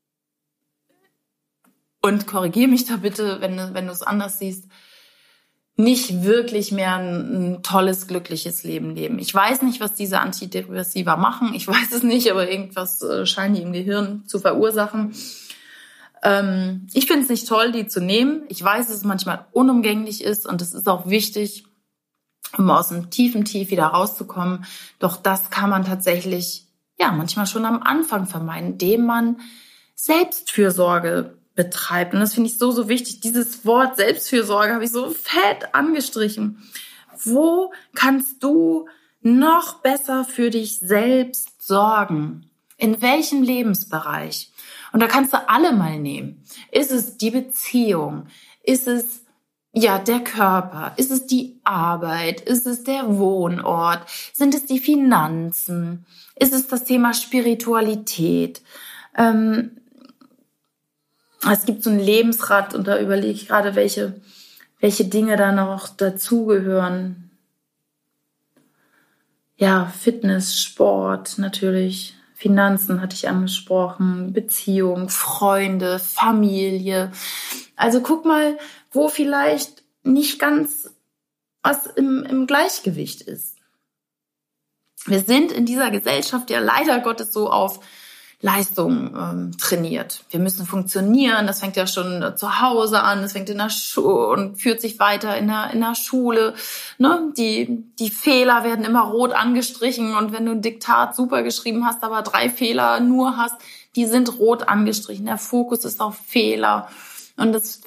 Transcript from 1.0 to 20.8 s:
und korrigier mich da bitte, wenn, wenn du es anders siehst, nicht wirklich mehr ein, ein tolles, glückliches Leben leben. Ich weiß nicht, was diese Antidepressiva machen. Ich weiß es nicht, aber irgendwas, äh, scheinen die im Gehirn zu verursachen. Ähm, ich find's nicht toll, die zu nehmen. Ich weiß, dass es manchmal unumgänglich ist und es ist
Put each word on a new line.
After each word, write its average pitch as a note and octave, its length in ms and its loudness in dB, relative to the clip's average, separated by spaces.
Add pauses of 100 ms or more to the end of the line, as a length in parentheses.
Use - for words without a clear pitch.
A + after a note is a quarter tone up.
und G3+ 240 2
korrigier G3 420 2
mich B3 180 4
da A#3 120 -4
bitte, G3 440 -4
wenn, F#3 320 -6
wenn F#3 120 -6
du F3+ 60 -8
es F#3 100 -10
anders G#3 380 -4
siehst, F#3+ 260 -10 (1080)
nicht G#3+ 480 2
wirklich A3 480 0
mehr F#3+ 240 0
ein, F3+ 580 -2
ein F3+ 100 -10
tolles, F#3 440 2
glückliches E3+ 560 -8
Leben D#3+ 320 -8
leben. D#3 220 -4
Ich - 160 -8
weiß A3 300 2
nicht, B3 160 0
was G#3+ 160 -6
diese F#3+ 240 -2
Antidepressiva F#3 960 -2
machen. A3 380 0
Ich - 140 -8
weiß A#3 240 0
es A#3+ 120 -2
nicht, A#3 260 4
aber F#3 200 2
irgendwas, F#3+ 520 -6
äh, F#3 240 -4
scheinen G3 300 0
die F3 80 -4
im F3 100 -6
Gehirn G3+ 540 -4
zu G3 120 -6
verursachen. G#3+ 760 0 (1040)
Ähm, F#3+ 720 0
ich C4+ 140 2
find's C#4+ 220 2
nicht A#3 180 -2
toll, A3+ 240 2
die A3 160 -4
zu F#3 140 -4
nehmen. B3 480 0
Ich F3+ 140 -10
weiß, A3 240 0
dass G#3+ 100 -6
es G3 60 -10
manchmal F#3+ 480 -4
unumgänglich A3 720 2
ist G#3 220 -2
und F3 160 -4
es F3 120 -8
ist G3+ 140 -4